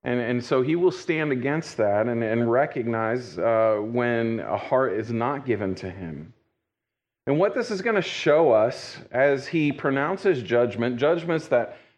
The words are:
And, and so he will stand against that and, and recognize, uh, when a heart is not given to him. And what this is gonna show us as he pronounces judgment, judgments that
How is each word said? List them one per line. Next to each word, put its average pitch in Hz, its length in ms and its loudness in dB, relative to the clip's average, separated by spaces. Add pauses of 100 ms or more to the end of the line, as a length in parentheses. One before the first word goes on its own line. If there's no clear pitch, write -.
And, 123 160 0
and 120 240 -2
so 131 180 2
he 156 140 0
will 175 160 2
stand 160 400 -2
against 139 460 -2
that 107 300 2
and, 117 160 0
and 113 280 2
recognize, 120 880 -2
uh, 110 400 4
when 117 600 0
a 71 160 -4
heart 127 360 0
is 110 180 -4
not 127 340 -2
given 104 300 -2
to 98 140 -10
him. 82 440 -12 (920)
And 143 140 0
what 208 160 0
this 233 160 -4
is 190 100 -4
gonna 214 200 0
show 156 500 4
us 113 460 2 (140)
as 135 360 2
he 151 240 0
pronounces 143 720 0
judgment, 120 540 0
judgments 160 500 0
that 120 300 0 (200)